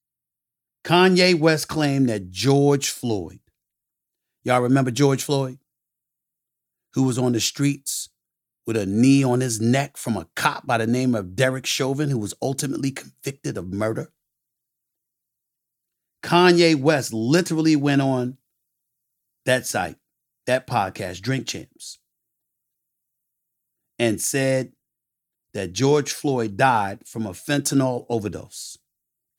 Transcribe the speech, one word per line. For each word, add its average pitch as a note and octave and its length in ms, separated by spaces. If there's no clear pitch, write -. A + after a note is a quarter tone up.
Kanye F3+ 560
West D#3 300
claimed C#3 400
that G2 220
George C#3 580
Floyd, G#2 500
y'all B2 180
remember B2 300
George C3+ 320
Floyd? C3+ 360
Who C3+ 100
was B2+ 140
on B2+ 160
the A2 80
streets - 680
with A2+ 120
a G2+ 80
knee B2 360
on B2+ 200
his A#2 180
neck C3 380
from A2+ 180
a E2+ 220
cop - 280
by B2 120
the A2+ 100
name B2+ 260
of F#2 220
Derek C3 300
Chauvin, C#3 440
who C3+ 80
was G#2 240
ultimately C3+ 500
convicted - 640
of F2+ 100
murder? G#2+ 460
Kanye E3+ 560
West C#3 320
literally D#3 640
went C#3 260
on C3 360
that B2+ 220
site, F2+ 300
that B2+ 200
podcast, F#2+ 560
Drink C3 240
Champs, - 540
and A2+ 220
said C3 500
that F#2+ 200
George C#3 400
Floyd A#2+ 420
died G#2+ 500
from A2 200
a G2 60
fentanyl C3+ 760
overdose G2+ 720